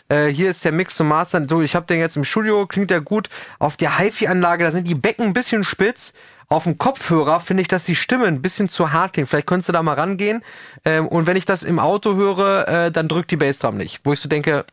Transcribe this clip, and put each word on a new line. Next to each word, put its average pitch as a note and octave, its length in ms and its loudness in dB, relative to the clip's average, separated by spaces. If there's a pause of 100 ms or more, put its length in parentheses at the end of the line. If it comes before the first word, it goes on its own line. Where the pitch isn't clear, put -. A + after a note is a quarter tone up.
äh, D3 180 4
hier D#3 240 2
ist - 120 -6
der E3 80 2
Mix F3 240 -2
zum D#3+ 120 2
Mastern, D#3 420 0
so, D#3+ 120 2
ich D#3 140 0
hab F3 120 -2
den E3+ 120 0
jetzt E3 160 -2
im D3 80 0
Studio, G#3+ 440 0
klingt G3 240 -2
der E3+ 100 0
gut, G3+ 280 -2 (300)
auf D3+ 160 0
der D3+ 220 -2
HiFi-Anlage, F3 680 2
da E3 80 2
sind F3 160 -2
die E3+ 80 0
Becken G3+ 300 0
ein G3 80 2
bisschen A3+ 320 0
spitz, - 480 -2 (360)
auf D#3 160 2
dem E3+ 120 0
Kopfhörer E3+ 600 2
finde F#3+ 220 0
ich, E3+ 60 -2
dass F#3 160 0
die E3+ 120 0
Stimme B3+ 320 0
ein C#3+ 160 0
bisschen F#3 260 -2
zu D#3 240 0
hart F3 200 0
klingt, C#3+ 140 0
vielleicht D3+ 200 -2
könntest F3+ 220 0
du F3 40 0
da E3+ 100 2
mal D3+ 120 2
rangehen, G3 480 0 (420)
ähm, D#3+ 220 2
und E3 180 0
wenn F3+ 100 2
ich F#3 100 -2
das F#3+ 180 0
im E3+ 160 0
Auto G3 360 2
höre, G3 520 2
äh, E3+ 240 0
dann D#3+ 160 0
drückt E3 240 -2
die E3 60 2
Bassdrum C#3 380 0
nicht, F2+ 300 -8
wo C#3+ 80 2
ich C#3 80 -2
so C#3+ 80 -8
denke, D3 440 0